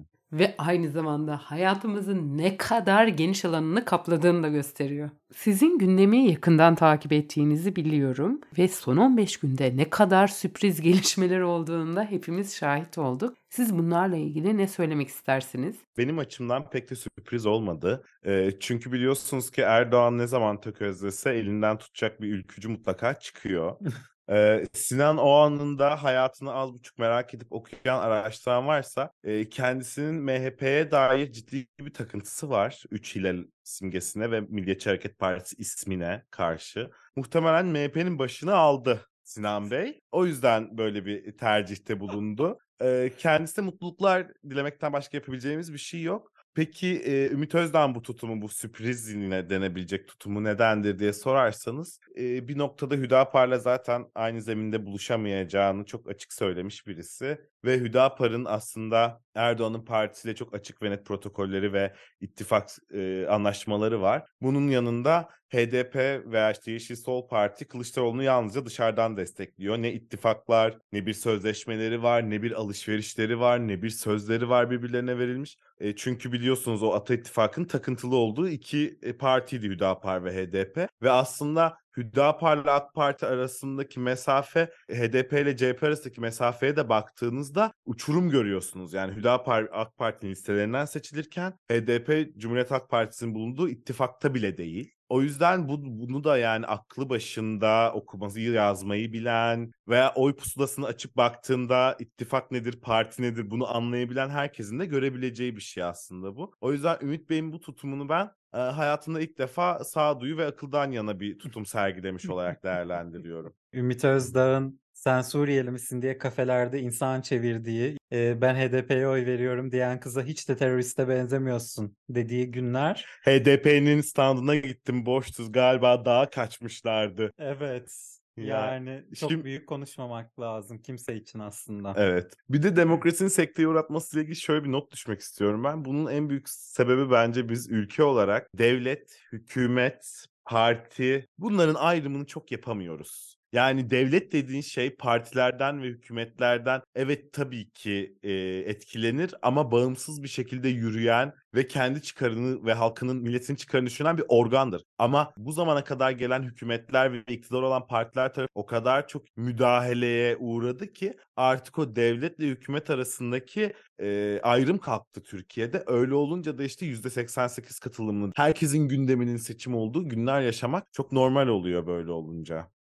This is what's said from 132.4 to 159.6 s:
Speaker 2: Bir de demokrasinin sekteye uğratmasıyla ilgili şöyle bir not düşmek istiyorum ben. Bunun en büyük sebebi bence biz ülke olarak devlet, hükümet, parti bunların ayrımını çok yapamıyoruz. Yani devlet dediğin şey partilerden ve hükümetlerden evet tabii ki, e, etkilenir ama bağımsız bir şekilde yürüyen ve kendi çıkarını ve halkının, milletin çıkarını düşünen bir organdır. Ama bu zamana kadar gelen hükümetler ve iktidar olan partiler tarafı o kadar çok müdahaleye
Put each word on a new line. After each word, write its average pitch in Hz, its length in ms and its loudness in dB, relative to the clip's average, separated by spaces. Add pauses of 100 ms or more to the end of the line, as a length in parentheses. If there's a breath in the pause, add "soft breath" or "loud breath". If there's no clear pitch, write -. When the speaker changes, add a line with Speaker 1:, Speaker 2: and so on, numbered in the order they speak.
Speaker 2:
Bir 147 140 2
de 185 120 2
demokrasinin 170 540 4
sekteye 160 380 2
uğratmasıyla 156 560 -2
ilgili 156 120 -8
şöyle 151 280 0
bir 139 80 -4
not 135 200 -4
düşmek - 280 -8
istiyorum 104 440 -2
ben. 147 220 -4
Bunun 139 260 -2
en 147 180 -2
büyük 139 200 -6
sebebi 127 640 2
bence 117 380 4
biz 117 220 -6
ülke 110 320 0
olarak 117 440 2 (100)
devlet, 127 640 0 (120)
hükümet, 123 920 -2 (200)
parti 120 800 2 (120)
bunların 175 380 2
ayrımını 143 500 0
çok - 260 -16
yapamıyoruz. 92 920 -10 (120)
Yani 131 360 2
devlet 135 420 2
dediğin 135 300 -2
şey 127 340 -4
partilerden 127 880 0
ve 127 40 -6
hükümetlerden 120 920 -2 (140)
evet 139 380 -4
tabii 123 360 -8
ki, - 540 -6
e, 101 80 -4 (260)
etkilenir 117 840 -4
ama 131 300 2
bağımsız 127 520 0
bir 135 40 -10
şekilde 127 420 -4
yürüyen 117 640 2 (220 soft breath)
ve 135 120 2
kendi 139 340 0
çıkarını 120 640 -2
ve 113 80 2
halkının, 117 440 0
milletin 123 380 -4
çıkarını 127 300 0
düşünen 151 320 0
bir - 100 -2
organdır. 117 560 4 (140)
Ama 143 400 2
bu 113 140 -10
zamana 156 320 2
kadar 131 280 0
gelen 127 320 -2
hükümetler 123 680 0
ve 117 140 -8
iktidar 120 340 -4
olan 131 260 0
partiler 123 460 -2
tarafı 131 220 -6
o 104 100 -8
kadar 127 420 0
çok - 160 -12 (140)
müdahaleye 120 1000 2